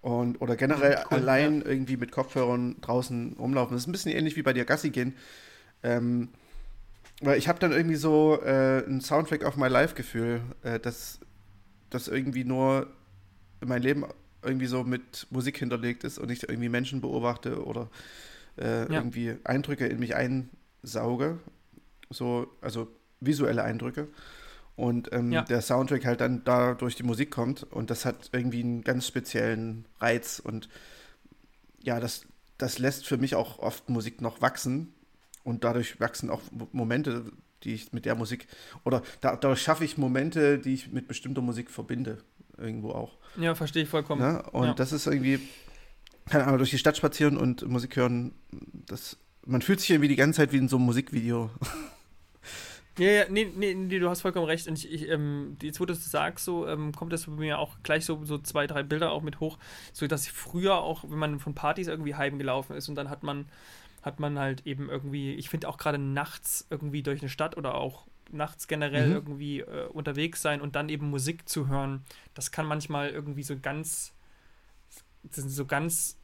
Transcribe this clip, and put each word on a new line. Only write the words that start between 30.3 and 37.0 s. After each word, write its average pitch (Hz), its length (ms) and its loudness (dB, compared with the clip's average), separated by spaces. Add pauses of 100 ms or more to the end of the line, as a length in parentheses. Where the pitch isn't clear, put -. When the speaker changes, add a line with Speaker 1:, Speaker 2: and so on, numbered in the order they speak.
Speaker 1:
und 110 300 -8 (1120)
ja, 120 160 -2
das, 117 260 -6 (320)
das 123 220 -2
lässt 135 260 0
für 139 120 0
mich 127 180 2
auch - 240 0
oft - 300 -4
Musik 113 320 -2
noch 113 200 -4
wachsen 131 520 0 (500)
und 120 220 -2
dadurch 117 340 0
wachsen 117 300 -2
auch - 120 -2 (100)
Mo-, 113 200 -10
Momente, 120 540 0 (380)